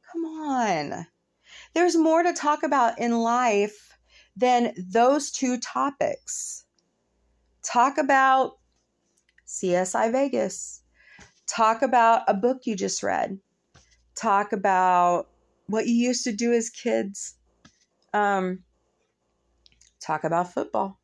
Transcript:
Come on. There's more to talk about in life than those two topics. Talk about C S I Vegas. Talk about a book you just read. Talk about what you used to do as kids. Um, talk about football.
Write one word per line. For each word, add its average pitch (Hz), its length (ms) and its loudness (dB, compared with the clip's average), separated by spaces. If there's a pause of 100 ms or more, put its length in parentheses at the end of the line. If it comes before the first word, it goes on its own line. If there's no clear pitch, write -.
(120)
Come 330 120 -8
on. 247 800 -4 (680)
There's 339 220 2
more 320 260 4
to 339 100 2
talk 302 300 -2
about 269 360 2
in 233 200 0
life 226 800 0 (380)
than 247 400 2
those 233 540 2
two 247 280 -2
topics. - 1040 -6 (1000)
Talk 262 360 0
about 269 600 2 (880)
C 180 300 -2
S 180 200 0
I 226 160 2
Vegas. 240 720 -4 (640)
Talk 226 360 0
about 233 440 4
a 208 80 2
book 240 300 0
you 220 120 -4
just 190 260 -6
read. 190 360 -2 (760)
Talk 208 380 0
about 185 760 2 (380)
what 220 200 -2
you 240 80 0
used 240 300 0
to 247 80 -4
do 233 200 -2
as 233 180 0
kids. 220 640 -4 (800)
Um, 190 460 0 (1400)
talk 156 240 -6
about 170 300 -2
football. - 500 -4